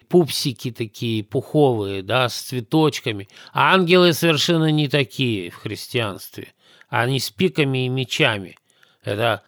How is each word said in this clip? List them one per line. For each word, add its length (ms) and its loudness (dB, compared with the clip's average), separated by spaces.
пупсики 600 0
такие 540 -6
пуховые, 800 0
да, 260 0
с 120 -10
цветочками. 880 -2
А 220 4
ангелы 380 6
совершенно 580 2
не 180 2
такие 600 -2
в 60 -18
христианстве, 920 -8
а 180 0
не 120 0
с 120 -6
пиками 560 0
и 20 -2
мечами. 680 -2
Это 440 -2